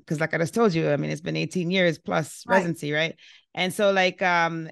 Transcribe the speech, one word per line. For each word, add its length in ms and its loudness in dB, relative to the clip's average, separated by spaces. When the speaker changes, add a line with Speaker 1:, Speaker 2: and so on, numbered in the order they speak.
Speaker 1:
'cause 120 -4
like 140 -2
I 60 0
just 160 -2
told 180 2
you, 160 0
I 80 2
mean, 140 -2
it's 100 -6
been 160 -6
eighteen 340 -2
years 280 2
plus 480 -4
Speaker 2:
Right. 100 4
Speaker 1:
residency, 340 0
right? 260 -2
And 160 -2
so, 220 2
like, 300 2
um, 500 2